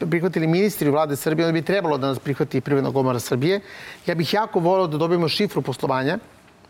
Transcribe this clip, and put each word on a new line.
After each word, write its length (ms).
prihvatili 460
ministri 420
Vlade 260
Srbije, 300
onda 80
bi 80
trebalo 360
da 100
nas 120
prihvati 420
Privredna 320
komora 260
Srbije. 400
Ja 100
bih 180
jako 260
voleo 280
da 100
dobijemo 320
šifru 320
poslovanja 560